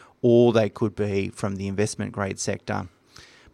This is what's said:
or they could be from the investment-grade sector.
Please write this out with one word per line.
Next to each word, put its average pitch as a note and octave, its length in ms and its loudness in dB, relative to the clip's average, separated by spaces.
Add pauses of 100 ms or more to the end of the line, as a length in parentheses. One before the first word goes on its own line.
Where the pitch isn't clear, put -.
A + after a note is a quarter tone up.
(200)
or A#2+ 320 6
they G#2+ 160 2
could G#2 260 -4
be G2 360 -2
from G2 260 -6
the G2 120 -6
investment-grade G2+ 720 -4
sector. G2+ 500 -6 (640)